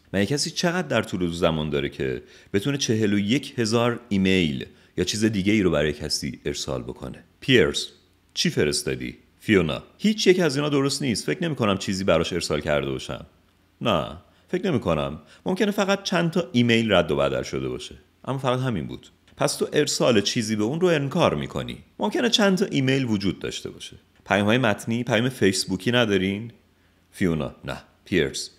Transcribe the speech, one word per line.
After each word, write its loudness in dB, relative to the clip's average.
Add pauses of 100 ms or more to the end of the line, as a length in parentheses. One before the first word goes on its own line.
(120)
مگه 2
کسی -2
چقدر -2
در 2
طول -6
روز -2
زمان 0
داره -2
که -4 (300)
بتونه -2
چهل 2
و 4
یک -2
هزار 0
ایمیل 2 (300)
یا 0
چیز 0
دیگه 2
ای 4
رو 4
برای 2
کسی -6
ارسال -6
بکنه؟" -14 (160)
پیرس: 2 (460)
"چی -2
فرستادی؟" -2 (200)
فیونا: 2 (160)
"هیچ 0
یک 6
از 2
اینا -2
درست 0
نیست. -2
فکر -4
نمی‌کنم 0
چیزی -4
براش 4
ارسال -2
کرده 0
باشم." -8 (540)
"نه، -2 (320)
فکر -2
نمی‌کنم. -2 (280)
ممکنه 0
فقط 0
چند 0
تا -2
ایمیل 4
رد 6
و 0
بدل 0
شده -6
باشه. -10 (300)
اما -4
فقط 0
همین -2
بود." -14 (260)
"پس 0
تو -2
ارسال 2
چیزی -2
به 0
اون -2
رو 4
انکار 2
می‌کنی. -6 (200)
ممکنه -2
چند 4
تا 0
ایمیل 0
وجود 0
داشته -8
باشه." -16 (300)
"پیام‌های 4
متنی، 0
پیام 2
فیسبوکی 0
ندارین؟" 0 (580)
فیونا: -2 (100)
"نه." -8 (280)
پیرس: 0